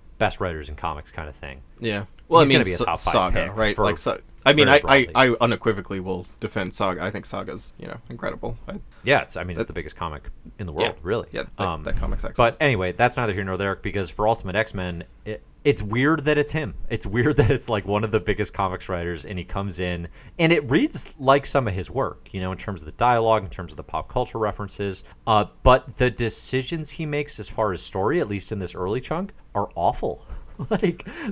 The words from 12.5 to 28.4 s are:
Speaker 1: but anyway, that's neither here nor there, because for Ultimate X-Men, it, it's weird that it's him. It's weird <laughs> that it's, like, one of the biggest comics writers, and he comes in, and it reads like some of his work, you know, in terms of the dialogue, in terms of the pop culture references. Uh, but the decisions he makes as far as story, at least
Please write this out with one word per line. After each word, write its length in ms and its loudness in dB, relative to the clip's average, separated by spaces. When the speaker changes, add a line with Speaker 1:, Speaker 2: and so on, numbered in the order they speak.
Speaker 1:
but 60 -2
anyway, 300 2
that's 240 2
neither 160 0
here 100 -2
nor 140 -4
there, 180 0
because 340 -4
for 180 0
Ultimate 280 0
X-Men, 480 -2
it, 180 -10
it's 180 4
weird 440 2
that 120 4
it's 140 0
him. 220 -4
It's 160 -4
weird 300 2
<laughs> 20 -8
that 140 6
it's, 160 0
like, 180 0
one 180 2
of 80 -2
the 80 4
biggest 340 -2
comics 340 -4
writers, 380 -4
and 120 -8
he 60 -6
comes 360 -6
in, 280 -4
and 160 4
it 180 0
reads 480 0
like 260 4
some 220 0
of 60 -2
his 160 -6
work, 420 -6
you 80 -6
know, 120 -2
in 60 -6
terms 240 -8
of 40 -16
the 80 -10
dialogue, 500 4
in 60 -8
terms 220 -10
of 60 -20
the 60 -10
pop 260 -8
culture 280 -2
references. 680 -4
Uh, 180 6
but 340 6
the 120 4
decisions 800 -4
he 160 -8
makes 340 -6
as 100 -10
far 240 0
as 80 -6
story, 380 0
at 80 0
least 240 -6